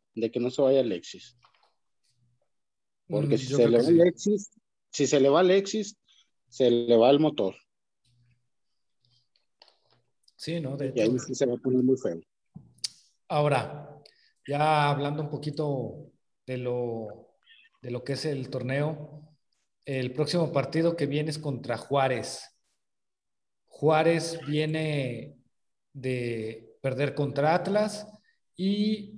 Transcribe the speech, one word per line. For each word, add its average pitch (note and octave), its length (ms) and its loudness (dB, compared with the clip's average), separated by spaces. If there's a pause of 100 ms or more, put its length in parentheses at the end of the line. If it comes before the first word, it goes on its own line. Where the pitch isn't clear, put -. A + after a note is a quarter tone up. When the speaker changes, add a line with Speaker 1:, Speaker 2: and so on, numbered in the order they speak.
(160)
Speaker 1:
de A2+ 160 -2
que A#2+ 100 -4
no B2 100 -2
se D3 100 -2
vaya C3+ 200 4
Alexis. F#2+ 560 -6 (1700)
Porque A2 280 0
Speaker 2:
Mm, A2 40 4
Speaker 1:
si C3 80 -8
Speaker 2:
yo C3+ 100 -2
Speaker 1:
se A#2+ 60 8
Speaker 2:
creo A#2 80 6
Speaker 1:
le A#2 60 6
Speaker 2:
que A#2 60 6
Speaker 1:
va C#3+ 60 2
Speaker 2:
sí. E3+ 120 8
Speaker 1:
Alexis, G3+ 500 2 (400)
si C#3+ 160 0
se C#3+ 140 4
le C#3 80 6
va D3 100 6
Alexis, G3 580 2 (520)
se B2+ 220 4
le A#2+ 260 4
va A#2 120 8
el C#3+ 100 6
motor. D3 360 0 (2750)
Speaker 2:
Sí, E3 240 -8
¿no? C#3 160 -8
De F2+ 180 -4
Speaker 1:
Y B2 60 -2
ahí A2 100 4
Speaker 2:
hecho. B2+ 100 0
Speaker 1:
sí B2 160 -8
se C#3 100 0
va A#2+ 100 2
a - 20 -6
poner B2+ 260 2
muy C3 140 4
feo. E2+ 220 -4 (1080)
Speaker 2:
Ahora, D3 680 -2 (500)
ya D3 420 2
hablando C#3+ 340 -2
un D3 60 -8
poquito C#3+ 840 -6 (340)
de B2+ 120 -6
lo, A#2+ 720 -6 (500)
de B2 100 -12
lo A#2+ 120 -8
que C#3 100 -6
es C3 120 -6
el C#3 240 -6
torneo, C3+ 800 -6 (560)
el C3 260 -4
próximo D#3 400 0
partido E3 440 0
que D#3 100 -2
viene D3 240 -2
es D3+ 100 -8
contra B2+ 380 -6
Juárez. C3 640 -2 (1300)
Juárez D#3+ 800 0
viene D3+ 920 -4 (560)
de A#2+ 880 -6
perder C3+ 340 -2
contra C#3+ 400 0
Atlas G3+ 520 -2 (480)
y G#3 640 -2